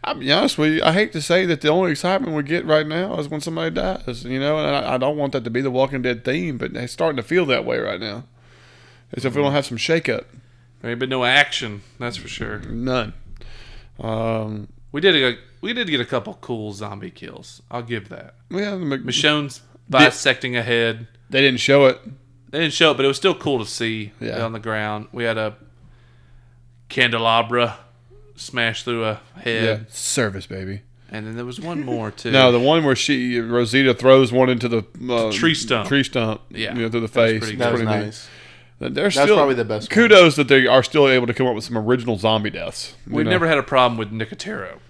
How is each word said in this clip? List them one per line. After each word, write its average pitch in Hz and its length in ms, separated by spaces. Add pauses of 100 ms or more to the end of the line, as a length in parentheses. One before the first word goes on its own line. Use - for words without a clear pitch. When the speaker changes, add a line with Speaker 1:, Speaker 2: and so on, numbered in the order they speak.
Speaker 1:
I'll - 100
be 135 180
honest 190 280
with 156 140
you, 160 100
I - 80
hate 208 220
to 151 100
say 180 240
that 160 140
the 151 80
only 175 200
excitement 175 460
we 151 80
get 160 240
right 156 180
now 175 320
is 147 100
when 151 140
somebody 165 320
dies, 165 520
you 131 140
know, 151 240
and 143 220
I, 127 80
I 127 60
don't 147 180
want 139 160
that 127 120
to 120 40
be 127 120
the 139 100
Walking 131 320
Dead 123 200
theme, 143 360
but 127 180
it's 120 160
starting 160 240
to 113 60
feel 170 240
that 120 180
way 120 140
right 101 200
now. 110 260 (880)
As 123 120
if 123 100
we 147 60
don't 143 120
have 143 120
some 117 140
shakeup. 160 460 (580)
Speaker 2:
There 117 80
ain't 120 80
been 131 100
no 131 160
action, 123 560 (160)
that's 120 200
for 113 100
sure. 110 320
Speaker 1:
None. 117 540 (840)
Um, 110 680 (240)
Speaker 2:
We 151 100
did 185 140
a, 127 220 (240)
we 220 120
did 226 160
get 143 100
a 120 60
couple 110 340
cool 107 320
zombie 104 400
kills. - 580
I'll 120 140
give 113 260
that. - 260 (140)
Speaker 1:
Yeah, 202 220
the 190 60
Mc- 139 260
Speaker 2:
Michonne's 147 560 (300)
Speaker 1:
Di- 135 160
Speaker 2:
bisecting 123 500
a 117 80
head. 117 420 (240)
Speaker 1:
They 135 120
didn't 131 180
show 139 280
it. 127 120 (500)
Speaker 2:
They 151 120
didn't 156 120
show 156 180
it, - 40
but 135 80
it 139 60
was 135 80
still 185 180
cool 139 240
to 107 60
see 110 560
Speaker 1:
Yeah. 113 240
Speaker 2:
on 113 80
the 110 60
ground. 107 520
We 120 140
had 113 120
a 107 200 (1300)
candelabra 117 920 (580)
smash 117 480
through 117 200
a 107 160 (160)
head. 113 280 (180)
Speaker 1:
Yeah, 110 80
service, 101 560
baby. 95 360 (300)
Speaker 2:
And 110 160
then 110 80
there 120 100
was 123 140
one 160 240
more, 117 280
Speaker 1:
<laughs> - 0
Speaker 2:
too. - 200
Speaker 1:
No, 131 220
the 120 60
one 156 260
where 131 100
she, 123 440
Rosita 120 540
throws 131 380
one 127 180
into 120 200
the, 113 160 (280)
uh, 113 180
Speaker 2:
Tree 156 240
stump. 113 340
Speaker 1:
tree 139 140
stump, 110 460
Speaker 2:
Yeah. 107 240
Speaker 1:
you 120 100
know, 113 60
through 117 120
the 113 60
Speaker 2:
That 117 140
was 113 100
Speaker 1:
face. 110 100
Speaker 2:
pretty 107 160
Speaker 3:
That 120 160
was 120 80
Speaker 1:
Pretty 107 180
neat. 107 60
Speaker 3:
nice. - 240 (500)
Speaker 1:
They're 131 100
Speaker 3:
That's 170 260
Speaker 1:
still, 170 200
Speaker 3:
probably 139 200
the 117 100
best 107 260
one. - 20 (140)
Speaker 1:
kudos 180 300
that 143 100
they 135 180
are 123 180
still 143 260
able 127 180
to 117 60
come 131 140
up 123 60
with 107 120
some 120 120
original 117 400
zombie 107 320
deaths, - 440 (120)
you - 120
Speaker 2:
We've 151 80
Speaker 1:
know? - 60
Speaker 2:
never 170 140
had 156 120
a 127 60
problem 123 340
with 107 160
Nicotero. 110 640 (100)